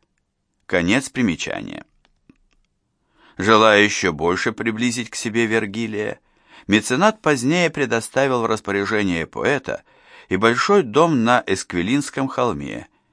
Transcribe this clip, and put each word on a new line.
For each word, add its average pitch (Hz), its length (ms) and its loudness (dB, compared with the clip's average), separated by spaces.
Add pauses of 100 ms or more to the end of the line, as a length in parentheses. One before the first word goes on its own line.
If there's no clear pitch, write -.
(680)
Конец 95 420 0
примечания. 52 760 -4 (1500)
Желая 107 420 6
еще 98 320 0
больше 87 380 -2
приблизить 113 580 -4
к - 60 -16
себе 113 320 -2
Вергилия, 107 720 -4 (480)
меценат 131 540 2
позднее 151 500 0
предоставил 127 680 -2
в 113 40 0
распоряжение 101 800 -2
поэта - 580 -4 (440)
и 92 80 0
большой 120 480 2
дом 143 400 2
на 120 240 2
Эсквилинском 113 800 -2
холме, 71 600 -4 (240)